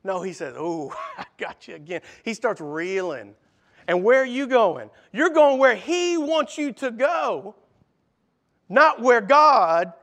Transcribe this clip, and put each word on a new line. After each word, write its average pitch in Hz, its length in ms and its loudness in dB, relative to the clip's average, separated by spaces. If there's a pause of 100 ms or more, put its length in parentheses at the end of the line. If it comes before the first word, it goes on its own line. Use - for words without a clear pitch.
No, 185 200 -6
he 185 100 -10
says, 143 240 -12
"Oh, 156 340 -8 (160)
<laughs> 508 120 -16
I - 60 -14 (120)
got - 300 -14
you - 80 -16
again." 160 260 -12 (220)
He 226 100 -6
starts 214 280 -4
reeling. 156 760 -8 (520)
And 180 160 0
where 247 160 6
are 262 60 0
you 254 220 -6
going? 180 420 0 (220)
You're 302 180 0
going 294 300 4
where 254 160 4
he 349 420 -2
wants 302 400 -2
you 294 140 -6
to 262 180 -8
go, 240 640 -4 (1120)
not 285 320 2
where 240 220 2
God 190 800 4